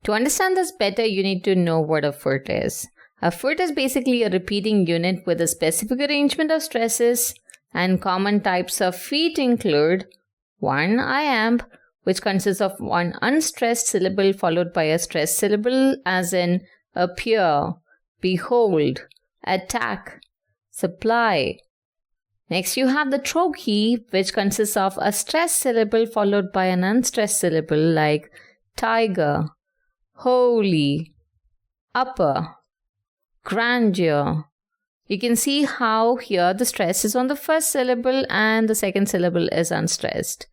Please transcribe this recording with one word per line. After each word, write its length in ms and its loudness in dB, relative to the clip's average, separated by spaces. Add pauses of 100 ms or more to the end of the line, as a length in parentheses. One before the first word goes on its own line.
To 80 -2
understand 440 0
this 160 0
better, 320 -2
you 180 0
need 220 -2
to 100 2
know 260 2
what 240 0
a 80 0
foot 360 -4
is. 380 -4 (340)
A 100 0
foot 300 -4
is 120 0
basically 500 0
a 80 0
repeating 560 0
unit 400 0
with 140 0
a 60 2
specific 540 -2
arrangement 500 0
of 120 0
stresses, 720 0 (400)
and 260 0
common 400 0
types 400 -2
of 160 0
feet 420 -2
include 680 2 (520)
one 400 0
iamb, 600 0 (440)
which 180 -2
consists 380 0
of 200 -2
one 400 -2
unstressed 680 0
syllable 440 2
followed 400 0
by 120 0
a 140 2
stressed 380 -2
syllable, 600 2 (100)
as 260 0
in 300 0 (320)
appear, 800 0 (460)
behold, 840 2 (380)
attack, 760 -4 (500)
supply. 880 0 (920)
Next, 260 -2
you 120 2
have 220 0
the 80 0
trochee, 920 0
which 220 0
consists 440 0
of 260 0
a 100 0
stressed 440 -2
syllable 500 2
followed 460 0
by 140 0
an 160 2
unstressed 580 0
syllable, 380 0
like 520 2 (460)
tiger, 720 0 (680)
holy, 1000 2 (840)
upper, 600 -2 (880)
grandeur. 1000 0 (640)
You 120 -4
can 180 0
see 280 0
how 520 0
here 360 0
the 120 -2
stress 400 -2
is 120 0
on 120 0
the 80 -2
first 340 -2
syllable 580 0
and 400 2
the 60 2
second 340 0
syllable 400 0
is 220 0
unstressed. 840 -4